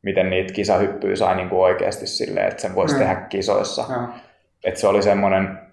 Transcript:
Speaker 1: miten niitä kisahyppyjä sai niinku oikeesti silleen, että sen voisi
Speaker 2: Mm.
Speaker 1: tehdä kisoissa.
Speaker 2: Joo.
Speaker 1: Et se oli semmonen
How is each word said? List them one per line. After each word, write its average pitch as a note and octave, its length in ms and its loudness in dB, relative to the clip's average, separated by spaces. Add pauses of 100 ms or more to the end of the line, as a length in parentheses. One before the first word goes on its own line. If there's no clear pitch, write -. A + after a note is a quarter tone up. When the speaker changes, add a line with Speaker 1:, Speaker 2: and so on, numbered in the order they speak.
Speaker 1:
miten F#2+ 280 0
niitä F#2 240 -2
kisahyppyjä G2 600 0
sai F#2 200 2
niinku F#2 260 0
oikeesti F#2 460 2
silleen, - 400 -2
että - 140 -6
sen F#2+ 140 -4
voisi C#3+ 200 2
Speaker 2:
Mm. C#3 40 0
Speaker 1:
tehdä F#2 160 2
kisoissa. - 760 -2
Speaker 2:
Joo. A#2+ 100 -4 (600)
Speaker 1:
Et F#2 140 -2
se - 100 2
oli G2+ 160 4
semmonen G2 560 2 (140)